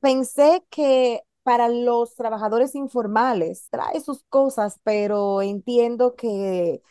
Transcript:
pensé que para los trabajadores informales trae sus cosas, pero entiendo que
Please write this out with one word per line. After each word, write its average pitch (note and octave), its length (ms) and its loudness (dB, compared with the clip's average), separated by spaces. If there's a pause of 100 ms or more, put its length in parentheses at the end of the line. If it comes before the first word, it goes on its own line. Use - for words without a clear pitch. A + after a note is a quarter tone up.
pensé C#4 680 2
que B3+ 520 2 (220)
para A#3+ 260 2
los A#3+ 460 0
trabajadores A3+ 600 -2
informales A3 960 -2
trae - 300 -4
sus - 240 -10
cosas, C4 580 0
pero G#3 580 0
entiendo A#3+ 720 0
que G3 760 -4